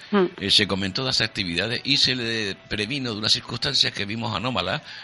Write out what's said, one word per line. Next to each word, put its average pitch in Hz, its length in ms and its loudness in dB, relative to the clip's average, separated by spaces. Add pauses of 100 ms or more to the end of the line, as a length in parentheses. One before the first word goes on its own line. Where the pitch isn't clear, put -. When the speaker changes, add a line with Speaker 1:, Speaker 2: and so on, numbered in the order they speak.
(120)
Speaker 1:
Mm. 95 120 6 (160)
Speaker 2:
eh, 98 100 0
se 104 180 6
comentó 98 360 -2
de 131 60 -2
esas 117 180 2
actividades 95 560 -2
y 139 140 2
se 131 180 4
le 113 400 -2
previno 117 560 -4
de 101 80 -4
unas 107 140 2
circunstancias 123 580 0
que 101 140 -4
vimos 110 280 -4
anómalas 104 480 0 (220)